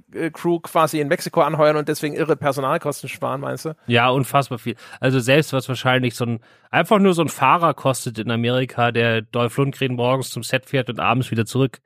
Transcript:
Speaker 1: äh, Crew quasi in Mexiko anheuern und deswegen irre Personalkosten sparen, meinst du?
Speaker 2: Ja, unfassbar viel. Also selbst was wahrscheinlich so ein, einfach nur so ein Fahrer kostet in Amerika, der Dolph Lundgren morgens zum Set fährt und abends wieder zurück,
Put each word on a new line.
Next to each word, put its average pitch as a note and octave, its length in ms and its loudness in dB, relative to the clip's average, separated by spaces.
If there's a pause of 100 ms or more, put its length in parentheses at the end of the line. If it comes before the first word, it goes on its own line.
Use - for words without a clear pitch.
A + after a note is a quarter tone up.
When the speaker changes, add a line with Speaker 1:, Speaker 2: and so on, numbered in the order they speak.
(140)
Speaker 1:
äh, D#3 160 -4
Crew E3+ 300 -2
quasi D#3+ 380 0
in C#3+ 100 -2
Mexiko E3+ 340 0
anheuern D3+ 340 4
und D3+ 120 -2
deswegen D3+ 260 -4
irre D3+ 220 0
Personalkosten C#3+ 760 -2
sparen, C3 320 -6
meinst C3 240 -8
du? D#3 80 -6 (120)
Speaker 2:
Ja, A#2+ 220 4
unfassbar C3+ 500 0
viel. A#2 180 -8 (220)
Also C3 220 2
selbst C3+ 320 -2
was C3 160 -4
wahrscheinlich B2+ 460 0
so B2 100 -6
ein, A#2 160 -4 (300)
einfach F3 280 4
nur G3 140 6
so E3+ 80 0
ein D3 80 2
Fahrer D#3 460 2
kostet B2+ 440 -2
in A2 120 -4
Amerika, A#2+ 600 0
der A#2 280 2
Dolph A#2+ 380 -2
Lundgren C3+ 360 -2
morgens B2 360 0
zum A#2 120 -8
Set C3 220 -2
fährt C3 240 -2
und A2 120 -8
abends A#2 300 0
wieder A2+ 140 0
zurück, B2+ 420 -2